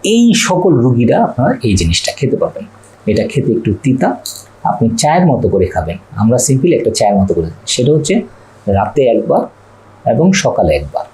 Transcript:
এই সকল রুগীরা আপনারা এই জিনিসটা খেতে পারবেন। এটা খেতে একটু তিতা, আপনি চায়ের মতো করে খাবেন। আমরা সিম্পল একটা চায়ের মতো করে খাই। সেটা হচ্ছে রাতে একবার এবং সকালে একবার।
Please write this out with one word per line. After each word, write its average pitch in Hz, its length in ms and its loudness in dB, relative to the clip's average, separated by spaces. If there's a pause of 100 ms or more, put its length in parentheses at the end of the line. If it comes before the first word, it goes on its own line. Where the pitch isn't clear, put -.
এই 233 300 4
সকল 180 400 0
রুগীরা 123 500 2
আপনারা - 380 -2
এই 101 140 0
জিনিসটা - 360 -2
খেতে - 240 -2
পারবেন। - 280 -6 (420)
এটা 208 180 0
খেতে - 280 -2
একটু 110 300 0
তিতা, 131 340 0 (460)
আপনি - 340 0
চায়ের 165 300 2
মতো 117 220 2
করে 92 180 2
খাবেন। 85 300 -6 (200)
আমরা 113 220 2
সিম্পল 135 340 2
একটা 113 180 0
চায়ের 101 260 0
মতো 98 180 2
করে 82 120 -2
খাই। - 200 -14
সেটা 131 260 0
হচ্ছে 175 300 0 (440)
রাতে 101 360 0
একবার 120 400 2 (680)
এবং 160 220 4
সকালে - 420 0
একবার। - 400 -6